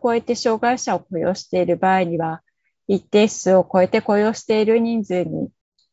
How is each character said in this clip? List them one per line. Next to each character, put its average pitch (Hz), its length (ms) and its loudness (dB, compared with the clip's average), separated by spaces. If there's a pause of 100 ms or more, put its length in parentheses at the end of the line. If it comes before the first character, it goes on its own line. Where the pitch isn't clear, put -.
超 233 140 0
え 233 60 -2
て 240 120 -4
障 226 260 -2
害 240 200 0
者 214 160 -2
を 175 40 -2
雇 175 200 -8
用 180 160 -2
し - 100 -12
て 185 160 -2
い 175 60 0
る 175 100 0
場 190 160 2
合 190 120 2
に 170 120 -4
は、 160 240 -6 (460)
一 196 200 -2
定 208 200 4
数 - 260 -2
を 185 180 4
超 185 120 4
え 185 40 2
て 220 140 0
雇 208 160 0
用 214 160 0
し - 120 -16
て 214 180 0
い - 20 -2
る 226 140 2
人 226 260 -2
数 180 180 -2
に 156 280 -6 (420)